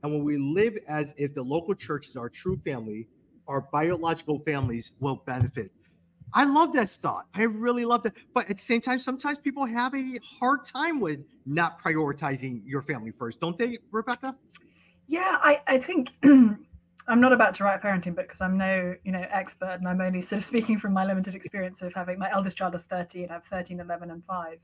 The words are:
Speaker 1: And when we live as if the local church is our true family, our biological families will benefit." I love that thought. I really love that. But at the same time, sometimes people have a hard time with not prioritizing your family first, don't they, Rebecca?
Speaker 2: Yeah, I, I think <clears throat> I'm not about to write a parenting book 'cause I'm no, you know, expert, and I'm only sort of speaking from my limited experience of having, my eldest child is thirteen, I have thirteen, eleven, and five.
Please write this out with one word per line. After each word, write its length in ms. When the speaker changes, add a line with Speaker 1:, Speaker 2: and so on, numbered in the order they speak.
Speaker 1:
And 80
when 100
we 140
live 500
as 300
if 180
the 80
local 320
church 340
is 80
our 120
true 360
family, 440
our 140
biological 760
families 600
will 160
benefit." 460
I 100
love 300
that 160
thought. 420
I 120
really 420
love 160
that. 120
But 160
at 80
the 40
same 200
time, 160
sometimes 400
people 260
have 300
a 280
hard 440
time 340
with 200
not 360
prioritizing 840
your 160
family 300
first, 280
don't 160
they, 220
Rebecca? 460
Speaker 2:
Yeah, 340
I, 260
I 120
think 380
<clears throat> 60
I'm 1000
not 120
about 220
to 100
write 120
a 20
parenting 360
book 140
'cause 140
I'm 160
no, 360
you 80
know, 180
expert, 480
and 100
I'm 140
only 180
sort 180
of 60
speaking 340
from 140
my 140
limited 280
experience 460
of 140
having, 240
my 120
eldest 280
child 160
is 100
thirteen, 460
I 40
have 120
thirteen, 340
eleven, 300
and 160
five. 380